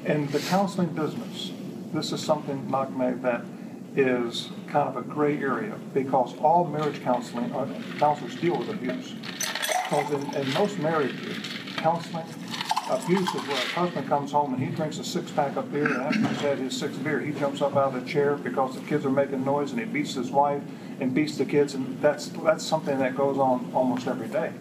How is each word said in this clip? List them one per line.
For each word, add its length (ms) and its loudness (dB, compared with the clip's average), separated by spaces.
in 280 2
the 80 2
counseling 500 2
business, 600 -4
this 180 -2
is 120 -4
something, 440 0
Naghmeh, 540 0
that 240 0
is 540 2
kind 200 2
of 80 -4
a 60 -4
gray 360 2
area 400 -2
because 440 2
all 280 6
marriage 380 -2
counseling, 480 0
uh, 160 -2
counselors 380 2
deal 200 2
with 120 -4
abuse. 440 -4
Because 280 2
in, 240 -2
in 180 0
most 260 2
marriages, 580 0
counseling, 500 -2
abuse 460 2
is 120 -2
where 100 -2
a 120 -2
husband 380 -2
comes 240 0
home 220 2
and 100 0
he 100 -2
drinks 240 -2
a 60 -6
six-pack 540 -2
of 140 -4
beer, 140 2
and 160 2
after 260 2
he's 140 0
had 160 2
his 200 -4
sixth 260 -4
beer, 160 0
he 180 -2
jumps 240 0
up 140 2
out 180 4
of 80 -2
the 80 -8
chair 280 2
because 380 0
the 60 -10
kids 240 0
are 60 2
making 320 2
noise, 280 0
and 80 -2
he 60 -2
beats 280 -2
his 180 -2
wife 320 4
and 120 0
beats 240 2
the 80 2
kids, 300 4
and 260 -4
that's, 260 2
that's 380 0
something 340 0
that 160 0
goes 220 2
on 360 4
almost 340 2
every 220 -2
day. 320 -2